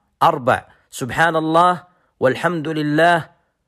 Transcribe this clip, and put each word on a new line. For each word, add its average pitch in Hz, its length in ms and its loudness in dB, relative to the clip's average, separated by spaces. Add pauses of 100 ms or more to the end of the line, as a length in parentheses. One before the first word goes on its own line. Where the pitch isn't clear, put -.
(240)
أربع: 135 440 0 (220)
سبحان 156 460 -2
الله 165 480 2 (360)
والحمد 151 480 -2
لله 156 600 0 (380)